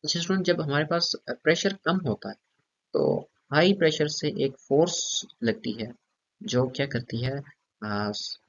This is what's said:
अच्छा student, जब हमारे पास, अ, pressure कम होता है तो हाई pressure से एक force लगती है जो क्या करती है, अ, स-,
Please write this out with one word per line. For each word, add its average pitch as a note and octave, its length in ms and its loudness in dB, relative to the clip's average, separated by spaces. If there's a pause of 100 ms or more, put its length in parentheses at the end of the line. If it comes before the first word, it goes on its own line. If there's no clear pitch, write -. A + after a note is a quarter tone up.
अच्छा D#3+ 160 -4
student, F#3 260 0
जब F3 160 2
हमारे D3 240 0
पास, E3+ 300 0 (140)
अ, - 40 -4 (100)
pressure F#3+ 420 2
कम F3+ 120 2
होता A#2 320 -4
है A2 60 -10 (580)
तो - 360 0 (240)
हाई F3 200 6
pressure D#3 340 2
से D3 380 -2
एक C3+ 120 -2
force - 680 0 (180)
लगती A2+ 280 -2
है A2+ 220 -8 (500)
जो B2 240 0
क्या C#3 180 -4
करती B2 360 -6
है, C3+ 180 -4 (440)
अ, G#2 280 -2
स-, - 380 -10